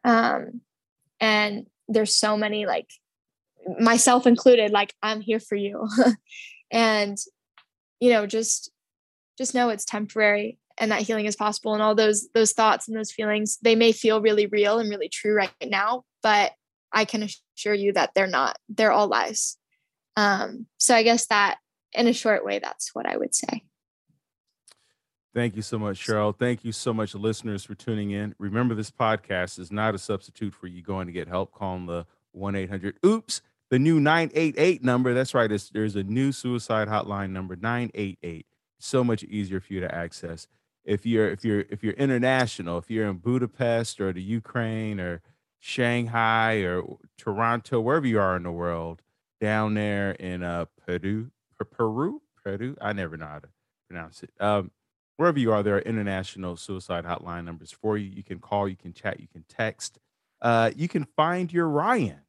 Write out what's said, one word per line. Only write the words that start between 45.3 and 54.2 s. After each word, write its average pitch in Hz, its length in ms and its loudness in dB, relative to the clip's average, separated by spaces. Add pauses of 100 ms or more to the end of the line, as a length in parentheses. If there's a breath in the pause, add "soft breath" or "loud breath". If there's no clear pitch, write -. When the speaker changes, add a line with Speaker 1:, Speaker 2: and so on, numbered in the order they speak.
Speaker 2:
Shanghai 113 1040 0
or 90 340 -6 (180)
Toronto, 117 640 -2
wherever 135 260 0
you 113 120 2
are 95 180 2
in 87 60 -6
the 87 80 -8
world, 85 520 -6 (380)
down 107 340 -2
there 101 380 -2
in, 90 300 -8
uh, 87 220 -4 (200)
Peru, 98 460 -6 (260)
Pe-, - 140 -8
Peru, 131 520 -4 (200)
Peru. 110 380 -8
I 107 120 -6
never 87 240 -8
know 78 100 -12
how 76 140 -16
to - 80 -20 (380)
pronounce 82 360 -16